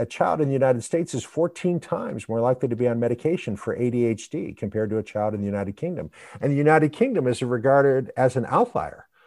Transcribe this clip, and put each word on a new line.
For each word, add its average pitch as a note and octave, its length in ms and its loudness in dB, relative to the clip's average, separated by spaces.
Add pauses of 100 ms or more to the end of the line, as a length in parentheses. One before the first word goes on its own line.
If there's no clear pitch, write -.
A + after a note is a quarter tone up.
a A#2 40 -4
child F3 360 0
in C#3 80 0
the C#3 40 0
United B2+ 300 2
States E3+ 300 -2
is B2 100 -2
fourteen F3 560 -2
times - 480 -6
more A2+ 140 -2
likely B2+ 260 2
to A#2+ 80 -2
be B2 140 2
on A#2 100 0
medication A#2+ 560 -2
for - 200 -4
A B2 140 0
D A#2+ 140 0
H A2+ 260 -2
D - 220 -8
compared G#2+ 380 -4
to G#2+ 80 -2
a G#2 60 -2
child G#2+ 300 -4
in G#2 60 -4
the G2+ 60 -4
United G2+ 320 -4
Kingdom. D#3+ 340 -8 (300)
And C#3+ 100 0
the C#3 60 0
United D3+ 340 4
Kingdom G#3+ 340 0
is B2 160 0
regarded C3 760 2
as B2+ 180 2
an A#2+ 140 -2
outlier. C3+ 580 -2 (200)